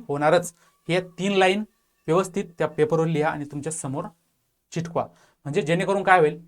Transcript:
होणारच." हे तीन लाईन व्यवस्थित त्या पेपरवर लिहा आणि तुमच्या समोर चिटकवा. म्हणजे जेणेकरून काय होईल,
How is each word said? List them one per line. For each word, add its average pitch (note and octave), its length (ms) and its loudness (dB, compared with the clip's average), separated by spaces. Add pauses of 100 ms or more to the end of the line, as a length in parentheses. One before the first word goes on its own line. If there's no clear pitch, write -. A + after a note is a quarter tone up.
होणारच." D#3 460 2 (340)
हे F3 120 2
तीन F3+ 320 -6
लाईन F#3+ 280 4 (460)
व्यवस्थित F#3 380 0 (140)
त्या D#3+ 80 0
पेपरवर D#3+ 400 0
लिहा D#3 240 0
आणि D3+ 140 -8
तुमच्या D3 280 -8
समोर C#3+ 320 -8 (680)
चिटकवा. E3 320 -4 (400)
म्हणजे D3+ 180 -2
जेणेकरून F#3+ 400 0
काय F#3 160 6
होईल, D#3 300 2